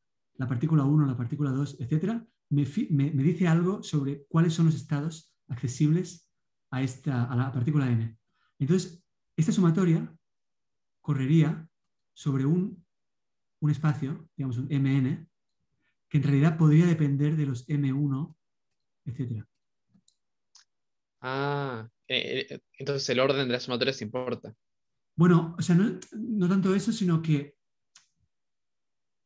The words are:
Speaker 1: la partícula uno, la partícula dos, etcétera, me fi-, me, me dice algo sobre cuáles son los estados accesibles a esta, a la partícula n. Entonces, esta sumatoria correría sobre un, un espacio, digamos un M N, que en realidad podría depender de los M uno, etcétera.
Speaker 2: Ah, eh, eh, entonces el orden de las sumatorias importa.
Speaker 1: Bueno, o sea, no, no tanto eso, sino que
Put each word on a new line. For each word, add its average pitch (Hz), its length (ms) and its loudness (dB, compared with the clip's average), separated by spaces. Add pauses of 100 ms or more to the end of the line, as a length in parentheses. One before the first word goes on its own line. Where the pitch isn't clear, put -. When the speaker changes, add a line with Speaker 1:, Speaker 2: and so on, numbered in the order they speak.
(360)
Speaker 1:
la 127 100 -4
partícula 139 380 2
uno, 147 220 4
la 127 100 0
partícula 135 340 -4
dos, 139 300 -4
etcétera, 175 440 -2 (260)
me 139 160 2
fi-, 240 240 -4
me, 143 220 2
me 135 100 0
dice 175 260 2
algo 175 340 2
sobre 139 440 -4
cuáles 165 280 2
son 165 120 2
los 156 80 4
estados 147 600 -6 (140)
accesibles 151 840 -2 (400)
a 127 120 -4
esta, 131 420 -4
a 123 120 -4
la 127 160 -2
partícula 127 380 0
n. 113 280 -2 (400)
Entonces, 170 440 -2 (340)
esta 165 160 2
sumatoria 170 640 2 (840)
correría 139 680 2 (440)
sobre 135 340 -2
un, 180 380 -2 (760)
un 151 100 2
espacio, 139 680 -4
digamos 131 220 -6
un 123 140 -6
M 135 260 2
N, 135 280 -2 (840)
que 156 100 0
en 131 60 0
realidad 139 340 2
podría 156 280 6
depender 151 500 0
de 151 100 -2
los 123 220 -6
M 143 240 -2
uno, 143 440 -4 (680)
etcétera. 117 420 -8 (1700)
Speaker 2:
Ah, 135 680 -4 (200)
eh, 131 420 -4
eh, 143 100 -14 (180)
entonces 139 320 -4
el 123 100 2
orden 135 260 2
de 120 60 -2
las 120 120 -4
sumatorias 123 380 -2
importa. 117 520 -8 (600)
Speaker 1:
Bueno, 165 420 4
o - 40 -4
sea, 180 140 2
no, 196 220 2 (140)
no 214 360 -2
tanto 190 260 2
eso, 202 180 -2
sino 170 300 0
que 147 340 -2 (1700)